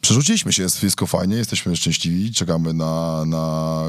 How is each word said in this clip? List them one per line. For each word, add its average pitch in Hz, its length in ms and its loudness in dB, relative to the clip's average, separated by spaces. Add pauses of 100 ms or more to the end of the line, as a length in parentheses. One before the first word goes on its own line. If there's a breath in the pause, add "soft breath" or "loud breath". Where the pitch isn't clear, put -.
Przerzuciliśmy 196 520 2
się, 95 100 0
jest 90 140 0
wszystko 98 300 0
fajnie, 92 300 2
jesteśmy 92 400 -2
szczęśliwi, 87 560 0
czekamy 82 400 0
na, 80 540 -2
na 80 640 -2